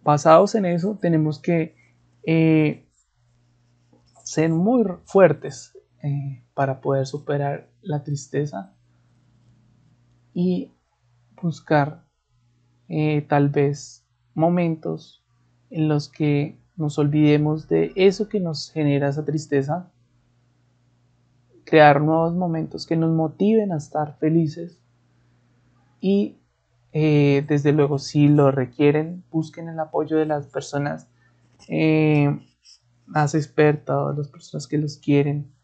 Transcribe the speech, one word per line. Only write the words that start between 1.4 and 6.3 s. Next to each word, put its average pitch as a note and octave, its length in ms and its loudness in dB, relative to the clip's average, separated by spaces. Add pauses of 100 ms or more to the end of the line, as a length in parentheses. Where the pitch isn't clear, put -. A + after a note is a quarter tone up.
que, E3 340 -2 (480)
eh, D#3+ 640 2 (1400)
ser D#3+ 280 -2
muy G#3 340 2 (220)
fuertes, - 720 2 (280)
eh, C#3 400 -8 (100)